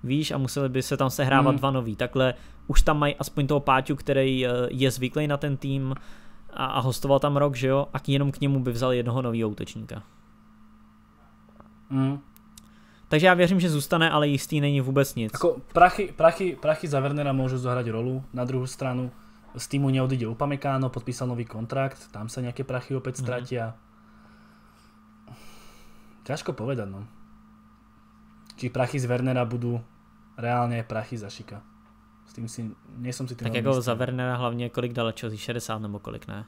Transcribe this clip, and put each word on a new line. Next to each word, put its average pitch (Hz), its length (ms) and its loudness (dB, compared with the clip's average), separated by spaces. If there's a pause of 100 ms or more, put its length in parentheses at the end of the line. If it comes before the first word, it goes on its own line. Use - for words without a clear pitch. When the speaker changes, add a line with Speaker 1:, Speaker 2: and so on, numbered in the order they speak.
Speaker 1:
Víš, 143 280 0
a 151 60 -2
museli 135 320 0
by 127 120 -2
se 135 160 -2
tam 135 120 2
sehrávat 135 420 4
Speaker 2:
Hmm. 143 80 2
Speaker 1:
dva 135 120 2
nový. 117 240 -2
Takhle 127 380 0 (340)
už - 140 10
tam 151 180 6
mají 147 160 2
aspoň 143 320 -2
toho 147 120 4
Páťu, 135 360 2
který, 135 500 2
eh, 123 40 0 (200)
je 127 220 2
zvyklý 127 360 -2
na 143 100 0
ten 139 200 -2
tým 135 380 -4 (580)
a, 131 120 -4
a 131 140 -2
hostoval 131 400 4
tam 143 180 2
rok, 143 180 2
že 127 120 0
jo, 139 260 2
a 135 60 -2
k-, - 100 -6
jenom 139 220 2
k - 80 -8
němu 139 200 2
by 127 120 0
vzal 123 220 0
jednoho 120 280 0
novýho 113 280 0
útočníka. 113 540 -10 (1900)
Speaker 2:
Hmm. 135 300 0 (880)
Speaker 1:
Takže 156 200 6
já 185 60 10
věřím, 180 260 6
že 175 100 2
zůstane, 160 420 4
ale 151 160 4
jistý 143 340 0
není 143 200 2
vůbec 135 340 2
nic. 113 180 -4
Speaker 2:
Ako - 280 2 (120)
prachy, 180 420 6
prachy, 165 460 4
prachy 156 260 0
za 143 120 2
Wernera 143 340 0
môžu 131 240 0
zohrať 123 300 -2
rolu. 120 320 -2 (160)
Na 123 100 -2
druhú 127 220 -2
stranu 127 440 -4 (440)
z 123 120 -10
týmu 139 220 0
neodíde 131 380 2
Upamecano, 135 640 -2
podpísal - 400 -6
nový 117 160 -4
kontrakt, 123 640 -6
tam 107 180 -10
sa 127 140 -8
nejaké 123 240 -6
prachy 127 320 -6
opäť 131 180 -6
Speaker 1:
Mhm. 135 60 -6
Speaker 2:
stratia. 123 420 -4 (2500)
Ťažko 147 260 -6
povedať, 117 380 -4
no. 98 160 -12 (1500)
Či 127 140 -6
prachy 131 260 0
z 123 80 -2
Wernera 123 400 2
budú 120 320 -2 (560)
reálne 120 480 0
prachy 113 340 -6
za 101 140 -10
Šika. 104 300 -16 (680)
S - 80 -20
tým 117 160 -8
si, 120 100 -10 (380)
nie 123 160 -6
som 131 120 -6
si 123 120 -10
tým 113 80 -4
Speaker 1:
Tak 113 80 -2
Speaker 2:
veľmi 120 80 0
Speaker 1:
jako 135 160 4
Speaker 2:
istý. 117 80 -4
Speaker 1:
za 120 80 0
Wernera 127 400 -2
hlavně 120 340 -2
kolik 123 240 -4
dal 113 260 -2
Chelsea, 107 200 -6
šedesát 117 400 -6
nebo 104 200 -6
kolik, - 280 -12
ne? 104 200 -10